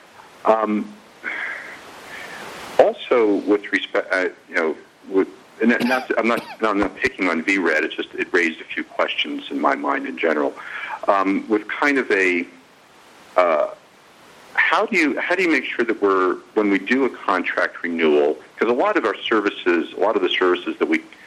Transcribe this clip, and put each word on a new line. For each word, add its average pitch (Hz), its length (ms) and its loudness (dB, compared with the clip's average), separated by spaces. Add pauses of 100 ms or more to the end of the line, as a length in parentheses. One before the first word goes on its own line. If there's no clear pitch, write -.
(440)
Um, 107 480 0 (1900)
also, 127 580 4
with 101 360 0
respect, - 400 -2
uh, 92 160 0 (200)
you - 60 -10
know, 80 220 0 (320)
with, 95 200 2 (340)
and 113 80 4
that, 120 140 2
not, 123 340 -2
I'm 110 100 0
not, 113 140 0 (180)
no, 110 100 0
I'm 101 80 0
not 98 180 -2
picking 98 320 -2
on 82 140 -2
V 95 160 0
rad. 80 260 2
It's 82 100 -4
just, - 200 -8
it - 180 -6
raised 85 280 0
a - 40 -14
few - 200 -8
questions - 680 -4
in 143 100 -4
my 143 140 2
mind 139 320 -4
in 127 120 -10
general. 156 360 0 (540)
Um, 98 400 2
with 107 200 0
kind 143 300 0
of 117 120 -2
a, 92 360 2 (920)
uh, 82 320 4 (840)
how 185 320 2
do 202 120 -2
you, 151 200 2
how - 160 -2
do 190 80 0
you 170 80 2
make 135 140 2
sure - 200 -2
that 113 180 -2
we're, 92 320 4 (200)
when 104 160 2
we 98 80 4
do 123 260 0
a 117 60 2
contract - 720 -2
renewal, 78 540 2 (220)
'cause 107 100 0
a 117 60 4
lot 190 220 2
of 110 80 0
our 101 180 0
services, 98 720 0
a - 60 -4
lot 107 160 2
of 95 60 0
the 87 60 2
services 87 500 0
that - 80 0
we 82 160 0 (240)